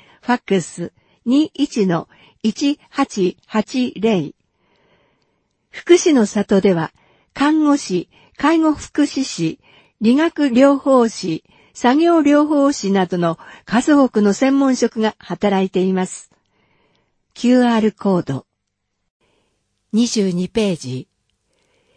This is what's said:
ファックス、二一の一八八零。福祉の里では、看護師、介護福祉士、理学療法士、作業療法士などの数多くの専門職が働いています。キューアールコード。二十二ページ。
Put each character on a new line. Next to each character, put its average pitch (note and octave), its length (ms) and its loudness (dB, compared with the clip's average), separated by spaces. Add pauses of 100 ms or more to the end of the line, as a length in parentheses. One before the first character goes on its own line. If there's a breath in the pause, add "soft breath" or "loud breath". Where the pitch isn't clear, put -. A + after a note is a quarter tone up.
(200 soft breath)
フ - 120 -2
ァ B3 40 0
ッ - 40 -2
ク G3 200 -2
ス、 - 320 -12 (320)
二 C#4 300 0
一 C4 320 -2
の E3+ 200 -2 (360 soft breath)
一 C#4 360 -2 (120 soft breath)
八 G3+ 560 -4
八 A#3+ 500 -4
零。 F#3+ 380 -2 (1400)
福 - 240 0
祉 F4 180 2
の A#3 140 4
里 G3+ 340 0
で G3 140 2
は、 D#3+ 180 -6 (400)
看 D4+ 320 0
護 C#4+ 140 2
師、 F3+ 320 -6 (260 soft breath)
介 D#4+ 220 2
護 D#4 160 2
福 - 280 -4
祉 C#4 220 -2
士、 E3 340 -6 (440 soft breath)
理 A#3 140 4
学 D4+ 280 0
療 C#4 320 4
法 C4 320 2
士、 F3+ 360 -8 (300 soft breath)
作 C4 240 0
業 E4+ 220 2
療 D4 260 2
法 C#4+ 260 0
士 G3 180 -6
な G3 140 2
ど F3+ 140 -4
の E3 200 -2 (280 loud breath)
数 C4+ 280 0
多 C#4 140 4
く G#3+ 140 -2
の G3+ 100 4
専 C4+ 260 0
門 C4+ 180 0
職 A#3 240 -2
が G#3+ 180 -2
働 F#3+ 460 -2
い F#3+ 40 -2
て F#3 120 -4
い F#3 120 0
ま F#3 140 -2
す。 - 240 -16 (1040)
キ A#3+ 160 -2
ュ B3+ 120 4
ー A#3+ 120 2
ア - 20 0
ー A3 40 0
ル G#3+ 120 0
コ F#3+ 260 -2
ー E3 40 -2
ド。 C3 240 -8 (1500)
二 A3+ 140 2
十 G3+ 240 -2
二 F3+ 180 -4
ペ G#3 240 -2
ー D#3+ 40 -6
ジ。 B2+ 320 -10 (880)